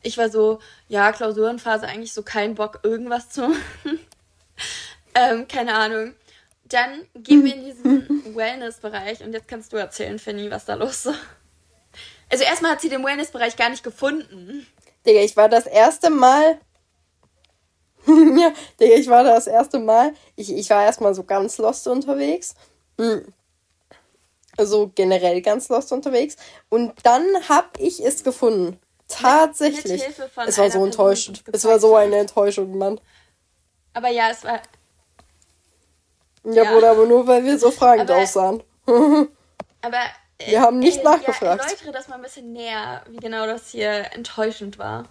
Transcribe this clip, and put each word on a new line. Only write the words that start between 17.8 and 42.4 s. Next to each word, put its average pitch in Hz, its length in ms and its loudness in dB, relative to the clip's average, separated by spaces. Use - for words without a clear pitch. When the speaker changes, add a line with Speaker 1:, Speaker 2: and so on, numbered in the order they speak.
Speaker 2:
<laughs> - 20 -2
ja, 320 460 6
Digga, 233 160 8
ich 294 120 2
war 240 140 6
das 233 240 4
erste 233 320 0
Mal, 233 340 2
ich, 202 180 -14
ich 202 180 -8
war 202 120 4
erstmal 208 320 0
so 185 80 -10
ganz 196 360 -4
lost 226 280 -4
unterwegs. 277 680 -6
Mm. 220 220 -4
Also 208 360 0
generell 185 480 0
ganz 208 280 -4
lost 254 240 -4
unterwegs. 269 420 -4
Und 233 260 -4
dann 247 180 4
hab 302 300 0
ich - 260 -6
es 262 200 -4
gefunden. 214 560 -2
Tatsächlich. 302 840 0
Speaker 1:
Mit 302 100 -6
Hilfe 269 260 -14
von 233 200 -8
Speaker 2:
Es 202 100 -4
war 202 60 4
Speaker 1:
einer 196 80 0
Speaker 2:
so 190 80 -2
Speaker 1:
Person, 196 100 0
die - 80 -10
Speaker 2:
enttäuschend. 196 480 -2
Speaker 1:
uns 220 100 -8
Speaker 2:
Es - 80 -4
war 220 140 4
so 220 120 6
Speaker 1:
gezeigt 214 160 6
Speaker 2:
eine 202 100 -2
Speaker 1:
hat. 208 60 2
Speaker 2:
Enttäuschung, 202 560 -2
Mann. 196 220 -6
Speaker 1:
Aber 240 140 -4
ja, 233 220 -2
es 233 120 -12
war 233 180 -8
Speaker 2:
Ja, 226 200 4
Speaker 1:
Ja. 214 80 0
Speaker 2:
Bruder, 226 180 8
aber 220 160 6
nur, 240 220 4
weil 247 160 4
wir 285 120 0
so 262 140 4
fragend 240 400 4
Speaker 1:
Aber 180 120 4
Speaker 2:
aussahen. 190 420 -2
<laughs> - 120 -12
Speaker 1:
Aber, 240 200 -6
äh, - 120 -10
Speaker 2:
Wir 220 100 2
haben 247 200 4
nicht 349 220 2
Speaker 1:
äh, - 20 -6
Speaker 2:
nachgefragt. 254 580 0
Speaker 1:
ja, 277 60 -6
erläutere 330 240 -12
das 262 160 -14
mal 262 80 -18
ein 247 60 -20
bisschen 254 300 -20